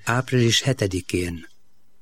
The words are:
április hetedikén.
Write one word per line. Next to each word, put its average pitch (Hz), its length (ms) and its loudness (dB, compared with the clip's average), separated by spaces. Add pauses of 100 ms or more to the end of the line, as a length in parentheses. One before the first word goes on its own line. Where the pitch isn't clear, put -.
április 120 580 2
hetedikén. 90 840 -2 (540)